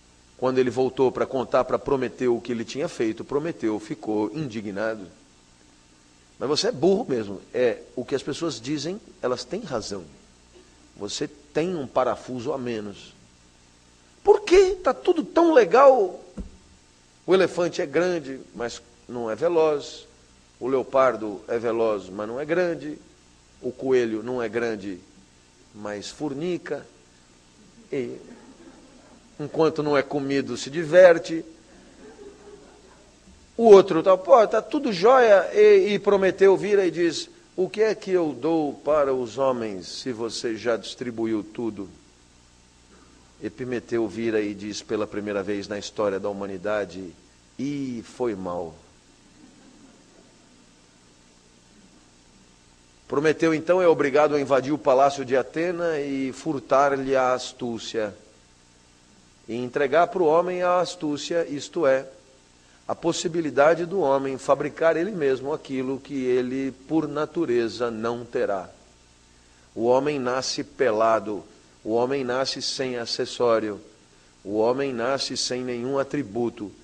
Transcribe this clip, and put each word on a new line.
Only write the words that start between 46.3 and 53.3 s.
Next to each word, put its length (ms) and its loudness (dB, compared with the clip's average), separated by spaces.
"Ih, 420 -8
foi 320 -6
mal." 400 -8
Prometeu, 460 2